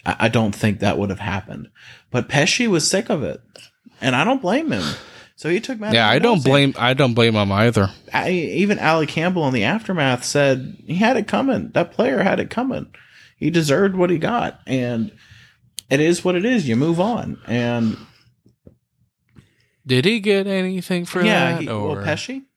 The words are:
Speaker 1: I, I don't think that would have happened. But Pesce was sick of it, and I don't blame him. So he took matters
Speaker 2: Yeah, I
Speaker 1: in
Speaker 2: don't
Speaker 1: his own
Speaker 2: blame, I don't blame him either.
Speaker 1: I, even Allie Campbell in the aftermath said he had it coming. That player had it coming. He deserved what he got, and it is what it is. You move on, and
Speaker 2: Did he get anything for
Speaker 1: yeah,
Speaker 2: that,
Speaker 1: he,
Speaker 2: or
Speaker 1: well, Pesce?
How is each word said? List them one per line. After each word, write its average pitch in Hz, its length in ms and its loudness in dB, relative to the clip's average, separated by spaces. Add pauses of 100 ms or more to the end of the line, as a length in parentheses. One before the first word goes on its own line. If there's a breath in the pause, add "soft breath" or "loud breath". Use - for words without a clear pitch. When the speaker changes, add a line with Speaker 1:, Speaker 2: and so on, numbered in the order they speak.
Speaker 1:
I, - 160 -2
I 110 60 2
don't 113 260 0
think 107 260 -2
that 90 200 0
would 101 100 -2
have 95 100 -6
happened. - 500 -8 (420 loud breath)
But 120 180 -4
Pesce 151 380 0
was 175 200 2
sick 196 220 -2
of 165 140 -2
it, 85 180 -6 (580)
and 127 160 0
I 139 80 -2
don't 247 180 0
blame 262 300 -2
him. 98 120 -2 (520 loud breath)
So - 140 -8
he 180 120 0
took 240 180 -8
matters 214 160 -2
Speaker 2:
Yeah, 113 140 4
I 117 80 4
Speaker 1:
in - 40 2
Speaker 2:
don't 233 160 4
Speaker 1:
his 135 80 0
own 135 60 4
Speaker 2:
blame, 139 260 4
I 120 160 2
don't 131 200 2
blame 117 220 4
him 101 160 2
either. 104 380 2 (240)
Speaker 1:
I, 143 180 0
even 175 460 0
Allie 156 300 2
Campbell 170 400 -2
in 131 60 0
the 117 100 0
aftermath 143 640 -2
said 135 600 0
he 160 100 -6
had 226 200 2
it 214 140 -2
coming. 220 420 -2
That 170 220 0
player 254 280 0
had 185 200 0
it - 80 -6
coming. 247 440 -6 (440 loud breath)
He - 120 -2
deserved 170 460 2
what 180 140 2
he 175 80 0
got, 214 500 -4
and 120 440 -2 (800 soft breath)
it 139 120 4
is 170 240 2
what 180 100 2
it 175 100 0
is. 233 220 0
You 113 80 2
move 160 240 2
on, 214 480 -2
and 120 500 0 (1900 loud breath)
Speaker 2:
Did 127 180 2
he 220 140 2
get 196 260 0
anything 185 600 -2
for 180 180 -2
Speaker 1:
yeah, 160 300 2
Speaker 2:
that, 135 80 -4
Speaker 1:
he, 156 80 -6
Speaker 2:
or 107 260 -2
Speaker 1:
well, 101 80 -8
Pesce? 254 380 -6 (140)